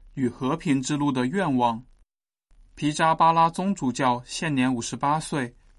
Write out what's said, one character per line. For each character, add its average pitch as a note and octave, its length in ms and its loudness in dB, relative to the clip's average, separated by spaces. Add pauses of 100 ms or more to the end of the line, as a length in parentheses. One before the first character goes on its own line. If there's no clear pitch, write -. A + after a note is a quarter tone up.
(140)
与 B2 140 0
和 B2+ 280 -4
平 C#3+ 240 0
之 D3 160 -2
路 C#3+ 140 0
的 B2+ 160 0
愿 D#3+ 300 0
望。 A#2+ 260 0 (960)
皮 D3 160 -2
扎 D#3+ 200 2
巴 E3 200 4
拉 E3 180 4
宗 F#3+ 240 -2
主 C3+ 160 -2
教 B2 340 0
现 D#3+ 300 -4
年 C3 180 2
五 A#2 80 -4
十 A#2+ 160 -8
八 C#3+ 220 0
岁， C#3+ 340 -6 (260)